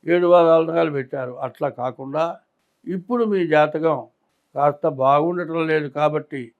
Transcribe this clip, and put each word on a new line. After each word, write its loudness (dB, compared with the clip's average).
ఏడు 2
వారాల 6
నగలు 0
పెట్టారు. -8
అట్లా -8
కాకుండా -6
ఇప్పుడు -4
మీ 0
జాతకం 2
కాస్త 0
బాగుండటం 0
లేదు -2
కాబట్టి -4